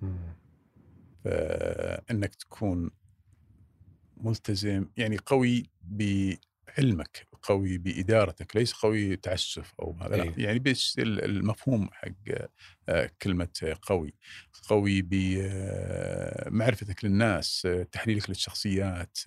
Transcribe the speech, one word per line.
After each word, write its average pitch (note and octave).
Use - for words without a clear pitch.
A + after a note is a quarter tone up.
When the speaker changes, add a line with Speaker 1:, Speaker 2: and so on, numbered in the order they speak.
Speaker 1:
مم. F2+
Speaker 2:
فإنك E2
تكون F2+
ملتزم، G2+
يعني A2
قوي B2
بعلمك، G2
قوي F#2+
بإدارتك، F#2
ليس A#2
قوي G#2+
تعسف -
أو E2
هذا، F2+
لا. F2+
Speaker 1:
إيه. E2
Speaker 2:
يعني A2
بس C3+
ال-، G#2+
المفهوم G2+
حق، -
آه، E2
كلمة F2
قوي. D#2+
قوي G2+
بمعرفتك F#2+
للناس، G2
آه، F2+
تحليلك -
للشخصيات، F#2+